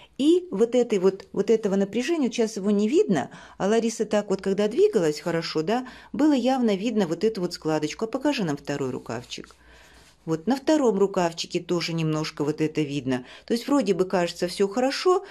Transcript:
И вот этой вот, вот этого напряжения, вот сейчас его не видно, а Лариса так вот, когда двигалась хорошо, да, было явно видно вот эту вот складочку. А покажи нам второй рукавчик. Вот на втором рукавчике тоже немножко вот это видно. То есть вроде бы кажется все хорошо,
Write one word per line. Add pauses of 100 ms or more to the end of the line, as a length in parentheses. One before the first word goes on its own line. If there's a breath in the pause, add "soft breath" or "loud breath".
(180 loud breath)
И
вот
этой
вот,
вот
этого
напряжения,
вот
сейчас
его
не
видно, (260 loud breath)
а
Лариса
так
вот,
когда
двигалась
хорошо,
да, (260 loud breath)
было
явно
видно
вот
эту
вот
складочку.
А
покажи
нам
второй
рукавчик. (680 soft breath)
Вот
на
втором
рукавчике
тоже
немножко
вот
это
видно. (220 loud breath)
То
есть
вроде
бы
кажется
все
хорошо,